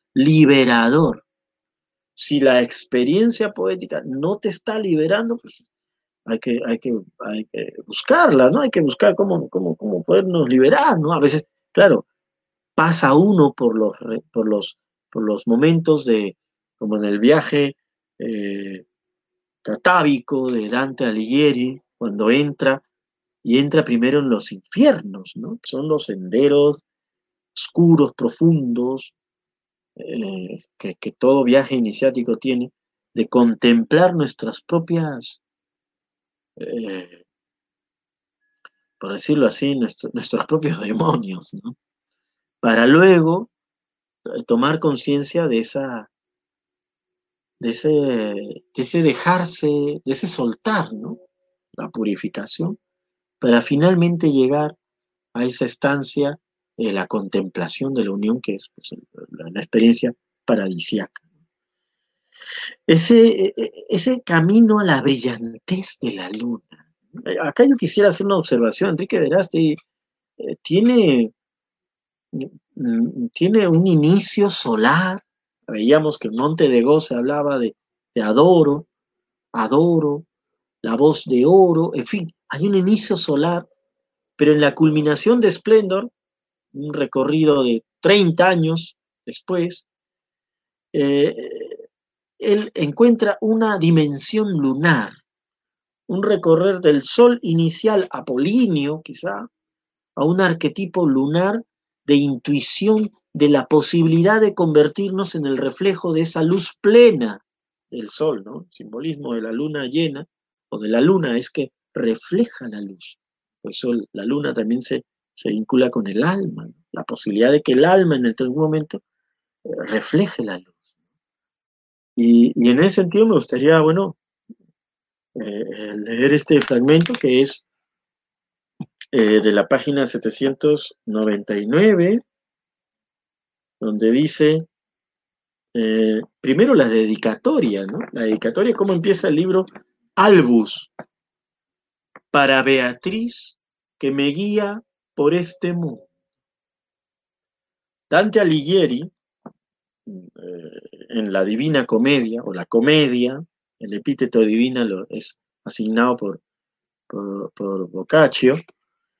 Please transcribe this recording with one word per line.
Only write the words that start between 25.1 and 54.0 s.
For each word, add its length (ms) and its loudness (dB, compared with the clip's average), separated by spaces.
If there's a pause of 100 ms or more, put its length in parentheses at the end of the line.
¿no? 260 -12
Son 260 -8
los 180 -2
senderos 800 0 (680)
oscuros, 600 4
profundos, 1000 -2 (840)
eh, 680 -10 (140)
que, 200 -12
que 160 -12
todo 320 2
viaje 320 2
iniciático 600 -2
tiene, 360 -4 (420)
de 140 -2
contemplar 840 2
nuestras 460 -6
propias, 800 -6 (1160)
eh, 640 -12 (1800)
por 140 -10
decirlo 340 0
así, 300 -2
nuestro-, 360 -6
nuestros 340 -6
propios 340 -4
demonios, 800 -4
¿no? 140 -14 (840)
Para 260 2
luego, 640 4 (720)
eh, 220 -10
tomar 320 2
conciencia 680 -2
de 140 0
esa, 500 -8 (1500)
de 100 -4
ese, 180 -4
de 720 -2 (120)
ese 280 -2
dejarse, 640 0
de 440 -4
ese 140 -6
soltar, 640 -4
¿no? 260 -12 (580)
La 120 -12
purificación, 920 -6 (600)
para 200 4
finalmente 720 2